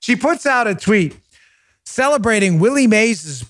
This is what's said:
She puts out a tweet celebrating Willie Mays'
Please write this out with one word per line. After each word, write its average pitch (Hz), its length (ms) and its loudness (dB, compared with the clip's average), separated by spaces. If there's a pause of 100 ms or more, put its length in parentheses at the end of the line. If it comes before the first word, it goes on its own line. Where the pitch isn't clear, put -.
She 240 160 -2
puts 294 300 -2
out 247 200 0
a 202 80 -2
tweet 180 400 0 (720)
celebrating 220 760 0
Willie 262 280 2
Mays' 202 640 0